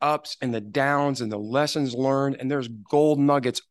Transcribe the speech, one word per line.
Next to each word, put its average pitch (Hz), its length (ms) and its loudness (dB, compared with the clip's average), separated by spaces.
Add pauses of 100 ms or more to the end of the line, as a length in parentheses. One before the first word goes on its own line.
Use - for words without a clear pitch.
ups 147 400 -2
and 127 120 -2
the 113 60 -2
downs 139 640 0
and 110 100 -4
the 107 60 -4
lessons 131 580 -2
learned, 135 440 0
and 131 120 -4
there's 135 160 -4
gold 147 520 2
nuggets 143 500 2